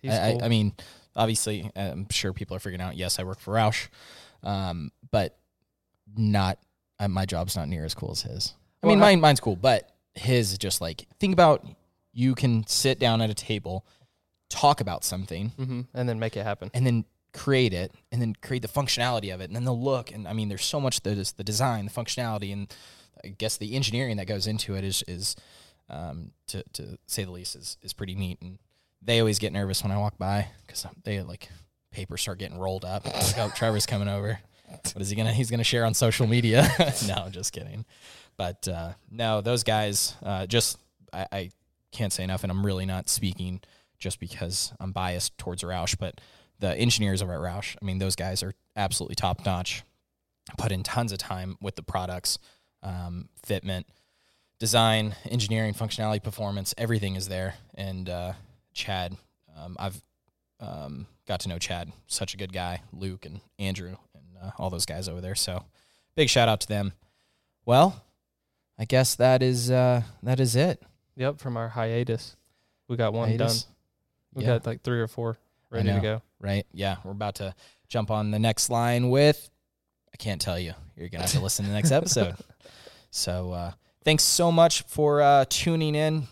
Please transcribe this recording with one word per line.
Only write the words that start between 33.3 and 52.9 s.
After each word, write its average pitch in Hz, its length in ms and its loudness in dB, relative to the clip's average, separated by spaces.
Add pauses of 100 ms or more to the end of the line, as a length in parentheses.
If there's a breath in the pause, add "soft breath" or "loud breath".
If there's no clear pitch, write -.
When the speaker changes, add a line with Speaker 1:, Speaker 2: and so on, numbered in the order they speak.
Speaker 2:
"Oh, 107 160 -2
Trevor's 110 320 2
coming 101 220 -2
over. 101 300 -4 (300 soft breath)
What - 340 -10
is 98 80 -4
he 104 60 -2
gonna, 110 160 2
he's 117 180 2
gonna 117 140 0
share 117 200 2
on 113 100 4
social 117 320 4
media?" 117 420 6 (100)
<laughs> 139 300 4
No, 95 60 0
I'm 90 180 -4
just - 200 -6
kidding. 101 320 -10 (520 loud breath)
But, 90 320 -6
uh, 85 240 -6 (180)
no, 110 320 0
those 117 220 0
guys, 107 580 0
uh, 98 240 -4
just, 117 320 2 (340)
I, 95 200 -8
I 92 180 -6 (420)
can't 104 200 -2
say 92 120 -4
enough, 95 200 -2
and 95 80 -2
I'm 95 120 0
really 95 220 0
not 92 220 -4
speaking 90 520 -4 (380 soft breath)
just - 220 -8
because - 600 -6
I'm 92 120 -6
biased 92 460 -4
towards 87 240 -8
Roush, 87 360 -4
but - 220 -8 (400 soft breath)
the 90 160 0
engineers 104 460 2
over 90 120 -4
at 76 60 -6
Roush, 87 400 -8
I - 40 -12
mean, 95 140 -2
those 95 180 0
guys 92 260 -4
are 95 120 -8 (200)
absolutely - 420 -4
top - 280 -2
notch, 92 380 -2 (760)
put 104 140 0
in 92 100 -2
tons 117 300 -2
of 98 60 -8
time 92 420 -6
with 98 160 -6
the - 60 -12
products, 92 560 -4 (440 soft breath)
um, 90 460 -8 (160)